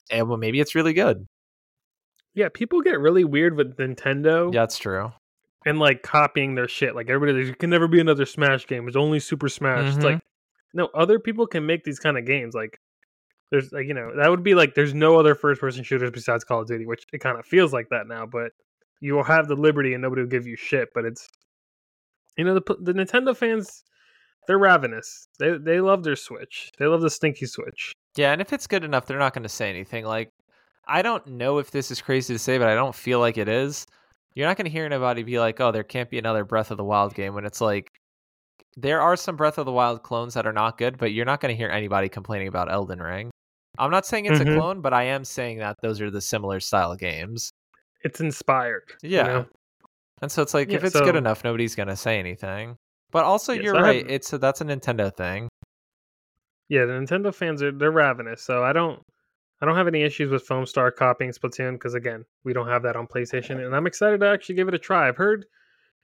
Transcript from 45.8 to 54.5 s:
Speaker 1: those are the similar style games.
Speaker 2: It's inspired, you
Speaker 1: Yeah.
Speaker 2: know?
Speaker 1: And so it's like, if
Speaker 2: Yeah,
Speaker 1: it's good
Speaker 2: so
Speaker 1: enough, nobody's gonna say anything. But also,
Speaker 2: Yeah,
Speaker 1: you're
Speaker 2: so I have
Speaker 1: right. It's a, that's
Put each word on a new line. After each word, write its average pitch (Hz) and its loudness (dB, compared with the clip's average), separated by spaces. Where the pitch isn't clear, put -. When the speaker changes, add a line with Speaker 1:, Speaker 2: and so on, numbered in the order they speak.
Speaker 1:
those 110 -4
are 104 -6
the 101 -6
similar 98 -4
style 90 0
games. 92 -8
Speaker 2:
It's - -6
inspired, 127 -2
you 175 4
Speaker 1:
Yeah. - 4
Speaker 2:
know? 127 -2
Speaker 1:
And 143 -6
so 160 2
it's - -2
like, 147 0
if - -2
Speaker 2:
Yeah, - 0
Speaker 1:
it's 180 2
good 139 4
Speaker 2:
so - -
Speaker 1:
enough, 113 -2
nobody's 117 -2
gonna 98 -6
say 113 -2
anything. 98 -10
But 160 4
also, 208 2
Speaker 2:
Yeah, 226 -4
Speaker 1:
you're 202 0
Speaker 2:
so 156 4
I 185 6
have 131 6
Speaker 1:
right. 117 -4
It's 135 -6
a, 143 -4
that's 135 0